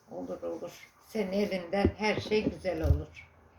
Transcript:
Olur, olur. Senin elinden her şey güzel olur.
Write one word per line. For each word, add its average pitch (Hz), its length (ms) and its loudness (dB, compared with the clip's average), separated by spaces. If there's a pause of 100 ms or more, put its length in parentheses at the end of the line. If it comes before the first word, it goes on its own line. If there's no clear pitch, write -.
(120)
Olur, 180 320 -8
olur. 170 480 -10 (140)
Senin 196 260 -2
elinden 190 640 2
her 208 220 2
şey 214 300 2
güzel 165 320 -4
olur. 147 480 2 (300)